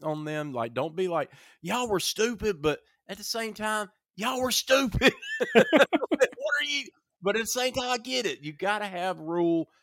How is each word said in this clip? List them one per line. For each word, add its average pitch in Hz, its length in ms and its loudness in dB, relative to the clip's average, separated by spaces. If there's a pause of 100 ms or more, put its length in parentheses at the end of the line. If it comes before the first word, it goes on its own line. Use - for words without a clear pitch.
on 151 220 -4
them. 151 300 -4
Like, 117 200 -4
don't 156 220 -2
be 185 120 0
like, 160 240 -2 (300)
"Y'all 233 260 -2
were 190 120 2
stupid," 214 600 -2
but 147 180 0 (280)
at 202 100 -12
the 208 60 -16
same 226 300 -6
time, 214 360 -4 (260)
y'all 247 260 -4
were 247 100 0
stupid. 262 600 4 (400)
<laughs> - 0 - (840)
What 554 240 -2
are 294 40 -2
you? 285 200 -4 (380)
But 202 140 0
at 226 60 0
the 214 40 -6
same 254 280 -2
time, 254 160 -2
I 247 80 0
get 247 280 -4
it. 131 160 -4
You 151 100 -10
gotta 202 340 -2
have 185 340 -4
rule. 165 480 0 (140)